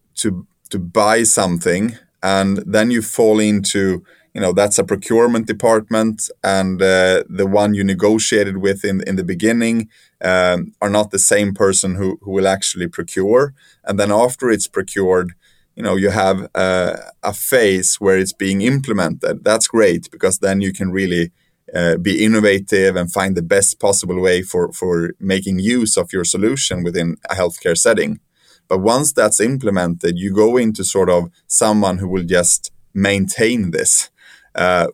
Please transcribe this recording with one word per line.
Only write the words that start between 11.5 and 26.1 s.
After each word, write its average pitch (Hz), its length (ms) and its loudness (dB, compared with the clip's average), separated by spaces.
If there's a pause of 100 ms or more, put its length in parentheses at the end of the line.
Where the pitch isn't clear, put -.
person 98 420 0
who, 95 260 -4
who 101 80 -12
will 95 160 0
actually 95 400 -2
procure. 101 680 0 (300)
And 98 140 -4
then 101 140 0
after 123 380 2
it's 104 180 0
procured, 92 640 0 (440)
you - 60 -10
know, 101 140 0
you 98 140 2
have, 98 440 0
uh, 92 420 0 (260)
a 101 100 -4
phase 101 640 0
where 95 220 2
it's 95 160 -2
being 98 260 -2
implemented. 101 840 -2
That's 110 240 2
great 95 420 2
because - 300 -2
then 98 200 0
you 95 140 -2
can 95 180 -4
really, 87 380 -2 (440)
uh, 85 220 2
be 95 280 0
innovative 98 720 2
and 87 160 -2
find 95 240 0
the 87 60 0
best 98 360 0
possible 92 420 -2
way 90 220 2
for, 90 300 -4
for 85 480 -2
making 95 400 -2
use 113 360 0
of 87 160 -2